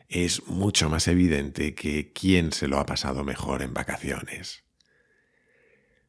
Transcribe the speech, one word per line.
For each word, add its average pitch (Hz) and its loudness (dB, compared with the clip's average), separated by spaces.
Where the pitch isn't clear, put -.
es 87 -2
mucho 92 2
más 80 2
evidente 78 2
que 76 -4
quién 90 4
se 73 -2
lo 69 2
ha 73 2
pasado 67 -4
mejor 67 -4
en 64 -6
vacaciones. - -8